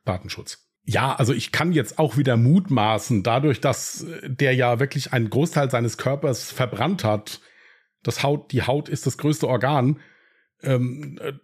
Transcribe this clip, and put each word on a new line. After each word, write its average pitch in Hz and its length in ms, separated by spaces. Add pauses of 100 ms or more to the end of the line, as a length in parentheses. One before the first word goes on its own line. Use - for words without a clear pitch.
Datenschutz. - 580 (240)
Ja, 120 280
also 113 180
ich - 180
kann 175 220
jetzt 147 260
auch 147 200
wieder 131 180
mutmaßen, 113 840
dadurch, 131 400
dass, - 400
äh, - 260
der 131 240
ja 123 280
wirklich 135 340
einen 113 160
Großteil 139 400
seines 120 260
Körpers 139 560
verbrannt 131 520
hat, 104 360 (640)
das - 200
Haut, 143 300
die 117 120
Haut 143 260
ist - 160
das 127 100
größte 147 320
Organ, 131 500 (640)
ähm, 131 600
äh, 143 100 (120)